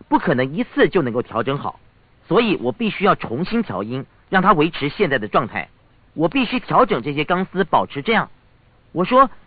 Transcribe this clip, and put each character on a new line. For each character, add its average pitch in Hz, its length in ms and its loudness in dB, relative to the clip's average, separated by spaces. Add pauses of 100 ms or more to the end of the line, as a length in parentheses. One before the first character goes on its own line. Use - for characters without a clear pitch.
不 294 100 2
可 165 160 0
能 131 180 -2
一 220 120 -4
次 254 240 2
就 175 140 2
能 120 100 -2
够 104 100 -2
调 110 220 -4
整 139 120 -2
好， 139 220 -10 (480)
所 180 140 2
以 214 200 0
我 120 120 -2
必 214 180 -4
须 - 140 -6
要 185 100 4
重 131 300 -6
新 226 180 -2
调 101 220 -6
音， 123 200 -8 (240)
让 190 140 2
它 196 100 4
维 160 180 4
持 143 180 -4
现 175 200 -2
在 135 100 0
的 104 100 -4
状 151 180 0
态。 90 220 -8 (460)
我 156 140 0
必 269 160 0
须 247 140 -4
调 196 260 2
整 156 160 -2
这 143 140 -6
些 151 80 -2
钢 180 220 0
丝， 180 180 -4
保 123 240 0
持 139 160 -10
这 226 100 0
样。” 175 160 0 (640)
我 175 140 -2
说 262 260 4 (160)